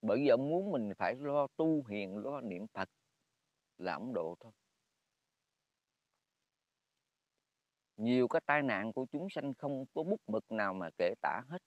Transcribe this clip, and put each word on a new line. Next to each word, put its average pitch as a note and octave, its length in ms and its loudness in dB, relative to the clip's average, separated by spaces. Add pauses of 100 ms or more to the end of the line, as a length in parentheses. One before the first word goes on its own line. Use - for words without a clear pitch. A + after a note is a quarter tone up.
Bởi A2 160 4
vì C#3+ 100 4
ông C3+ 220 6
muốn F#3+ 220 0
mình A2+ 260 -2
phải G2 180 0
lo C#3+ 400 0
tu D#3+ 300 2
hiền, G2+ 320 -6
lo C3 240 -6
niệm G2 320 -8
Phật F#2+ 160 -4 (880)
là - 160 -4
ông G2+ 200 -6
độ E2+ 260 -2
thôi. A#2 120 -20 (3500)
Nhiều B2 300 4
cái D#3+ 180 4
tai D3 180 4
nạn A2 300 0
của C3 180 -2
chúng D#3+ 180 -4
sanh C#3+ 240 -4
không C3+ 400 -4
có D#3+ 100 -2
bút F3+ 240 -2
mực G#2+ 240 -2
nào G#2 220 0
mà F2+ 240 -6
kể F2+ 240 4
tả E2 280 -2
hết. E3+ 180 -8